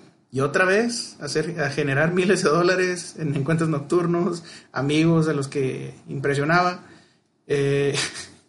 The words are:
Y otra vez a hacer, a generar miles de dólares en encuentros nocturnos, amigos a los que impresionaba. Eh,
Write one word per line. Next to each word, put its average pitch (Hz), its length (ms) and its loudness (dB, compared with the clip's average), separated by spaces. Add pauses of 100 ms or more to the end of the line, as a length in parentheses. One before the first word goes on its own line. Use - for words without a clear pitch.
(340)
Y 127 60 -2
otra 139 240 2
vez 214 560 0
a 151 60 -12
hacer, 156 340 -4
a 139 100 -2
generar 147 440 0
miles 180 280 2
de 147 80 2
dólares 180 720 0
en 151 160 -2
encuentros 160 320 0
nocturnos, 170 800 0 (260)
amigos 156 560 2
a 156 60 0
los 139 160 -4
que 135 440 -4 (140)
impresionaba. 160 800 0 (640)
Eh, 139 460 0 (560)